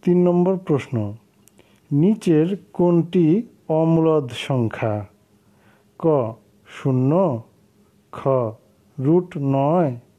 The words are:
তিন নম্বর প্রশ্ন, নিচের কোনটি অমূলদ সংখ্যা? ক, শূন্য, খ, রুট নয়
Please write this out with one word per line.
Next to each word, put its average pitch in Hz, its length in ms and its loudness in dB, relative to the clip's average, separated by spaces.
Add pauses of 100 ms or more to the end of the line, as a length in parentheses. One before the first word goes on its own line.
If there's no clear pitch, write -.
তিন 180 260 2
নম্বর 175 300 2
প্রশ্ন, 127 560 -4 (760)
নিচের 170 640 2 (160)
কোনটি 175 720 2 (260)
অমূলদ 160 640 2
সংখ্যা? 110 760 -4 (920)
ক, - 60 -2 (640)
শূন্য, 135 720 0 (720)
খ, - 60 -16 (800)
রুট 170 400 0
নয় 139 540 0 (260)